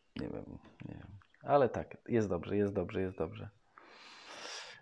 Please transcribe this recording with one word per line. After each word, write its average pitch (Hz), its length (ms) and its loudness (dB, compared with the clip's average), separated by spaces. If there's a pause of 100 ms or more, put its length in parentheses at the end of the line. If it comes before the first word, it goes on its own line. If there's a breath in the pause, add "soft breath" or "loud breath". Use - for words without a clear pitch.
(160)
nie - 120 -4
wiem, - 300 -8 (320)
nie - 60 -10
wiem. - 120 -14 (340)
Ale 135 280 6
tak, - 280 -4 (100)
jest 110 220 4
dobrze, 95 280 0
jest 101 160 4
dobrze, 95 280 0
jest 92 160 -2
dobrze. 101 320 -4 (1300 loud breath)